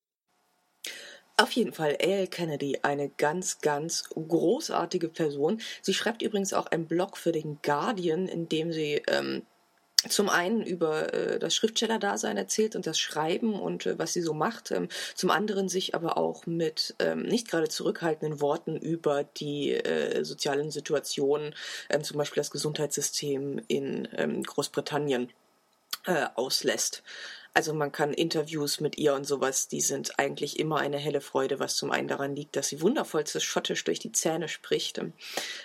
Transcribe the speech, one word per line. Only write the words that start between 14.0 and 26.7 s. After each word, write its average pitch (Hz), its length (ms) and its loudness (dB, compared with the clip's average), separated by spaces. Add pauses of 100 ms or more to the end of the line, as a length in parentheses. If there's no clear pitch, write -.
was 160 120 -4
sie 180 80 0
so 160 140 0
macht, - 380 -2
ähm, - 160 0 (260)
zum - 160 2
anderen 196 380 2
sich 185 260 -2
aber 165 240 0
auch 165 260 0
mit, 165 540 -2
ähm, 160 240 2
nicht 233 260 0
gerade 160 200 2
zurückhaltenden 156 720 -2
Worten 156 360 2
über 156 460 0
die, 147 480 -2
äh, - 540 2
sozialen 151 480 -2
Situationen, 147 840 0 (340)
ähm, 151 140 4
zum 147 160 -6
Beispiel 147 220 0
das 147 100 0
Gesundheitssystem 143 1200 -2
in, 139 480 0
ähm, - 260 0
Großbritannien, 143 880 0 (760)
äh, 151 280 2
auslässt. - 720 0 (500)